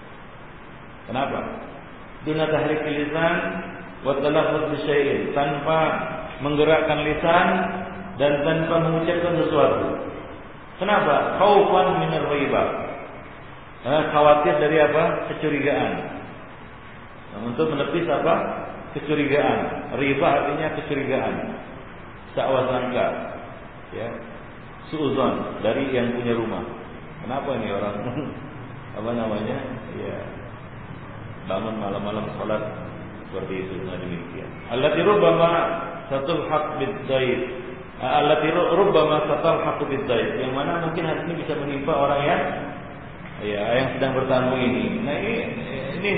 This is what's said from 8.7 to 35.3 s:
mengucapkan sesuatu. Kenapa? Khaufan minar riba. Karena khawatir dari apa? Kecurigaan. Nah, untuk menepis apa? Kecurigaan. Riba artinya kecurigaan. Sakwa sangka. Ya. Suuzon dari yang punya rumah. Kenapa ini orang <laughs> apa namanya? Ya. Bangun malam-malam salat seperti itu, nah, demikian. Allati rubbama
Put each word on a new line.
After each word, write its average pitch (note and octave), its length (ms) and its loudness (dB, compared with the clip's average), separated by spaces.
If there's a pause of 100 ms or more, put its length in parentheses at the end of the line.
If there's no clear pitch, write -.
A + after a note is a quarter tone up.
mengucapkan E3 560 2
sesuatu. - 480 4 (880)
Kenapa? F3+ 640 2
Khaufan F#3 640 6
minar D#3 240 0
riba. C3 360 2 (1160)
Karena D3+ 320 0
khawatir D3+ 480 8
dari D3 220 4
apa? D3+ 220 4 (280)
Kecurigaan. C#3 600 0 (1400)
Nah, G2+ 160 -10
untuk D3+ 240 0
menepis D#3 320 0
apa? D#3 300 4 (640)
Kecurigaan. C#3 600 2 (360)
Riba C#3 320 2
artinya D3 480 2
kecurigaan. C3 580 -2 (1040)
Sakwa B2+ 320 2
sangka. B2 380 0 (880)
Ya. A2 120 -6 (840)
Suuzon B2+ 720 0
dari C3 260 2
yang A#2+ 240 2
punya A#2+ 220 0
rumah. G2+ 260 -2 (640)
Kenapa C3+ 320 -4
ini A2 160 -4
orang G2+ 240 -2 (500)
<laughs> - 540 -12
apa A2+ 160 -4
namanya? A2 420 -2 (380)
Ya. G2+ 220 -6 (1300)
Bangun G#2+ 320 -2
malam-malam G2+ 560 -4
salat G#2 260 -2 (640)
seperti F#2+ 380 -6
itu, F#2+ 100 -8 (120)
nah, F2+ 120 -6
demikian. E2+ 520 -8 (200)
Allati C3+ 320 2
rubbama E3+ 480 6 (600)